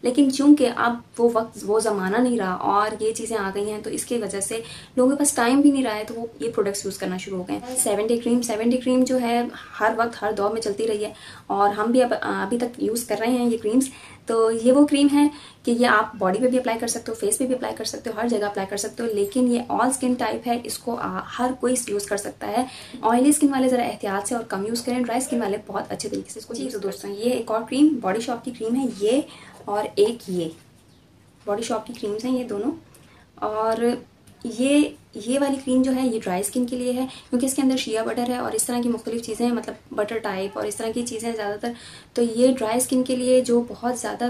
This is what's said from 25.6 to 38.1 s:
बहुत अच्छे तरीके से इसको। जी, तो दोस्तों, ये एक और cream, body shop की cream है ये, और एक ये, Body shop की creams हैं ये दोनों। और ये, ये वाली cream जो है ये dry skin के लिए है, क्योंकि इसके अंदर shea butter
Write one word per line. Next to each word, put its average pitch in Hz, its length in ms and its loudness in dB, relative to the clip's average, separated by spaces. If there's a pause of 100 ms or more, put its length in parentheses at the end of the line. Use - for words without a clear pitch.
बहुत 196 200 -6
अच्छे - 200 -8
तरीके 196 240 -8
से 220 80 -14
इसको। 233 140 -12
जी, 262 140 -6
तो 233 120 -8
दोस्तों, 196 320 -6
ये 220 200 -2
एक 233 180 -4
और 226 140 -2
cream, 277 240 6 (120)
body 196 200 0
shop 233 240 -4
की 254 60 -6
cream 226 240 -4
है 262 140 0 (120)
ये, 240 240 2 (440)
और 208 200 -2
एक 226 420 2
ये, 170 220 -2 (960)
Body 208 160 -2
shop 226 240 -4
की 247 60 -14
creams 214 320 -6
हैं 254 80 0
ये 247 140 -2
दोनों। 220 260 -4 (720)
और 220 400 0 (560)
ये, 269 560 2 (220)
ये 240 200 -2
वाली 277 180 2
cream 254 260 2
जो 262 100 2
है 262 160 0
ये 220 100 0
dry 185 240 -2
skin 247 240 -2
के 240 100 -6
लिए 247 160 -2
है, 254 140 -2 (240)
क्योंकि 247 160 2
इसके 269 160 0
अंदर 262 140 4
shea 220 280 -2
butter 233 260 -2